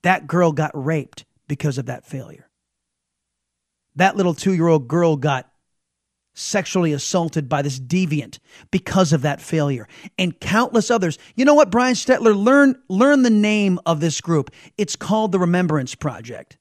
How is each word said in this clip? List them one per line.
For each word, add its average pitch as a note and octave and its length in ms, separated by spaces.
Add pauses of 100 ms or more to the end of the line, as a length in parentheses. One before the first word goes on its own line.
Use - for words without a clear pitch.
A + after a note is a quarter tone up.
That F3 240
girl E3 260
got D3+ 200
raped D3 520 (240)
because C#3 280
of B2 100
that B2+ 180
failure. - 400 (1500)
That F#3+ 180
little F3+ 180
two-year-old E3 540
girl D#3+ 300
got C3 340 (840)
sexually F3+ 600
assaulted D#3 560
by C#3+ 140
this C3 160
deviant D3 580 (320)
because F#3 420
of C#3 120
that C#3+ 180
failure, C#3+ 460 (320)
and F3+ 200
countless A3+ 520
others. F#3 260 (180)
You B3+ 100
know D4 100
what, C#4+ 160
Brian B3 240
Stetler? A3+ 400
Learn, C4 520
learn C4 360
the A#3+ 80
name G#3 560
of E3 120
this D#3+ 220
group. D#3+ 300 (260)
It's - 180
called G#3+ 360
the F#3+ 80
Remembrance E3+ 560
Project. A2+ 640